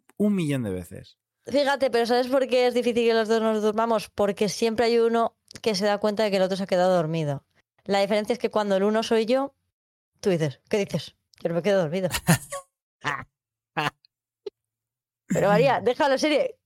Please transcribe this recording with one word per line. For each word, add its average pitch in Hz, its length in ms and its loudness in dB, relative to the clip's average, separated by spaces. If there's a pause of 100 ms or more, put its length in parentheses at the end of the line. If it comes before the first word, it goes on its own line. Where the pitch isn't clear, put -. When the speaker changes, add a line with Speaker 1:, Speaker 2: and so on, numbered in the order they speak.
(180)
Speaker 1:
un 208 180 0
millón 143 300 -2
de 101 60 -4
veces. 92 480 -10 (280)
Speaker 2:
Fíjate, 269 440 0
pero 233 160 2
¿sabes 247 200 0
por 262 220 2
qué 247 180 2
es 240 80 0
difícil 233 320 0
que 226 80 4
los 220 140 2
dos 226 120 2
nos 220 220 0
durmamos? 214 480 0
Porque 202 380 0
siempre 226 380 0
hay 233 120 2
uno 226 380 0 (260)
que 220 140 0
se 190 100 -2
da 202 120 2
cuenta 208 260 0
de 208 60 0
que 196 60 0
el 185 60 2
otro 190 140 0
se 196 80 -6
ha - 20 -4
quedado 185 300 2
dormido. 156 480 -2 (400)
La 196 160 0
diferencia 208 320 0
es 226 60 -2
que 214 120 -2
cuando 208 260 0
el 190 60 2
uno 214 200 2
soy 226 240 0
yo, 269 280 -2 (680)
tú 202 100 0
dices, 156 380 -2
"¿Qué 220 100 0
dices? - 360 -6 (280)
Yo 180 60 -4
no 170 60 -4
me 170 80 -2
quedo 196 180 2
dormido". 175 300 -2
Speaker 1:
<laughs> - 1160 -6 (2000)
Speaker 2:
Pero 170 200 0
María, 220 320 4
deja 247 280 0
la 262 100 2
serie, 285 460 0